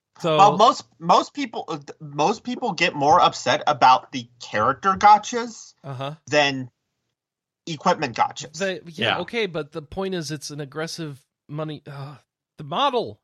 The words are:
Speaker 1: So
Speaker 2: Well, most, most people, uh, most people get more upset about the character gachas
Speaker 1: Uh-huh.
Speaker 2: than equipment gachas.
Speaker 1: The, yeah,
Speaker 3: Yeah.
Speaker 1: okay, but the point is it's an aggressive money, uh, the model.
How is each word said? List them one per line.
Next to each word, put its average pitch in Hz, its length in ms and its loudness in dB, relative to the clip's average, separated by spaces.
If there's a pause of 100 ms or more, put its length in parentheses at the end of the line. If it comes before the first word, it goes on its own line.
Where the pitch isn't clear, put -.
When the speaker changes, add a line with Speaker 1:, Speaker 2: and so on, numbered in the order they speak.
(200)
Speaker 1:
So 156 180 2
Speaker 2:
Well, 185 200 8
most, 240 260 4 (140)
most 180 380 2
people, 240 320 -8
uh, 160 100 -6 (220)
most 151 440 -2
people 240 300 -6
get 165 220 -2
more - 260 4
upset - 460 0
about 127 440 4
the 123 160 -10 (140)
character 131 520 -2
gachas 214 880 2
Speaker 1:
Uh-huh. 139 320 -10 (100)
Speaker 2:
than 139 460 0 (960)
equipment 156 480 -2
gachas. - 420 -6
Speaker 1:
The, 185 300 -6
yeah, 160 220 -6
Speaker 3:
Yeah. 98 100 -2
Speaker 1:
okay, 220 260 -6
but 156 260 -8
the 160 120 -14
point 190 320 -8
is 151 160 -6
it's - 180 -10
an 147 120 -14
aggressive 151 600 -10 (260)
money, 156 380 -10
uh, 139 300 -16 (420)
the 160 60 -14
model. 190 600 -4